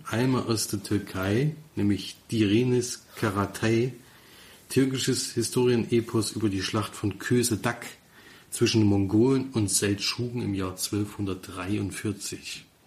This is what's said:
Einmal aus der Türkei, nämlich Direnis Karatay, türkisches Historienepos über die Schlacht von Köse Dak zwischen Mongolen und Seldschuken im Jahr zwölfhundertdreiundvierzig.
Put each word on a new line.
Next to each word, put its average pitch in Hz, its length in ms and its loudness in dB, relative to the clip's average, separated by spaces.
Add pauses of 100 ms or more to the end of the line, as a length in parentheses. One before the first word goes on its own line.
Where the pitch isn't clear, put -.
Einmal 127 360 0
aus 113 240 -2
der 104 140 -4
Türkei, 104 720 0 (220)
nämlich 101 400 0 (140)
Direnis 120 720 2 (120)
Karatay, 113 760 0 (800)
türkisches 131 600 0
Historienepos 117 1000 2
über 110 160 0
die 95 140 -2
Schlacht - 340 -2
von 98 220 -4
Köse 120 400 2
Dak - 280 -4 (640)
zwischen 110 340 4
Mongolen 107 640 4
und 104 200 0
Seldschuken 117 720 -2
im 104 120 -2
Jahr 92 220 -4
zwölfhundertdreiundvierzig. 98 1900 -6 (220)